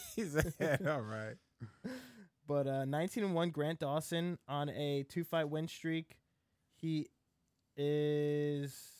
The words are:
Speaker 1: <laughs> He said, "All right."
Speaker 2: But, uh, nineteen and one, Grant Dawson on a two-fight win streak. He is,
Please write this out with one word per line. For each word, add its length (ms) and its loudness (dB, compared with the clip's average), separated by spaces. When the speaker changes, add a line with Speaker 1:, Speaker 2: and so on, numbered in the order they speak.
Speaker 1:
<laughs> 160 -16
He 80 -2
said, 280 2
"All 140 2
right." 360 -6
Speaker 2:
But, 220 2
uh, 180 2
nineteen 380 0
and 100 2
one, 180 4
Grant 280 0
Dawson 580 0
on 220 0
a 340 0
two-fight 460 0
win 200 0
streak. 480 -4
He 320 -2
is, 1000 2